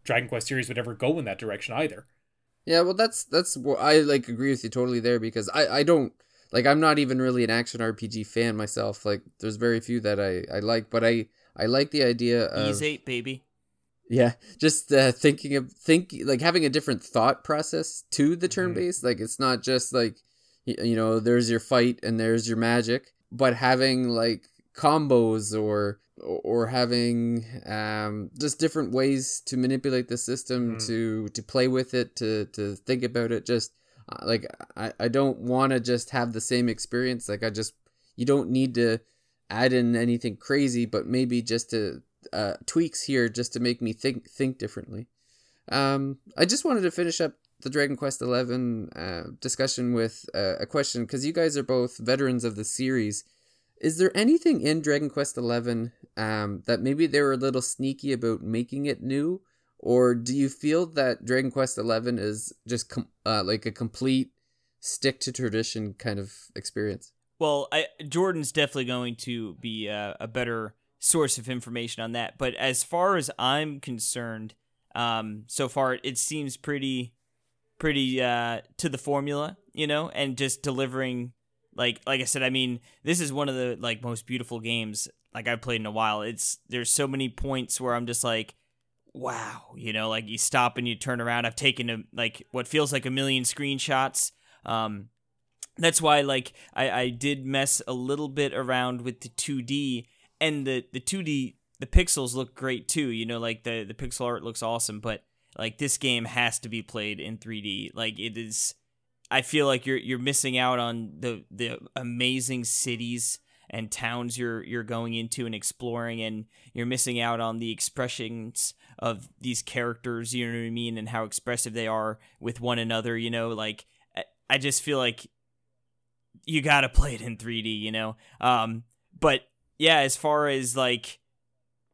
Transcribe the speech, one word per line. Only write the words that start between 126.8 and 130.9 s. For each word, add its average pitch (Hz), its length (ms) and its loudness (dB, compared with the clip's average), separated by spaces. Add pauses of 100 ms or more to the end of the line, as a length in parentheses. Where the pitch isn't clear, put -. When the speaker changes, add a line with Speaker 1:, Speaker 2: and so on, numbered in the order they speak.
Speaker 3:
play 139 240 4
it 110 80 -8
in 117 160 -8
three 113 240 -6
D, 110 80 -4
you 107 220 -4
know? 110 240 -2 (260)
Um, 113 440 2 (320)
but, 147 240 4 (380)
yeah, 160 200 8
as 135 160 2
far 151 320 2
as, 131 300 0
like, 123 400 -2 (760)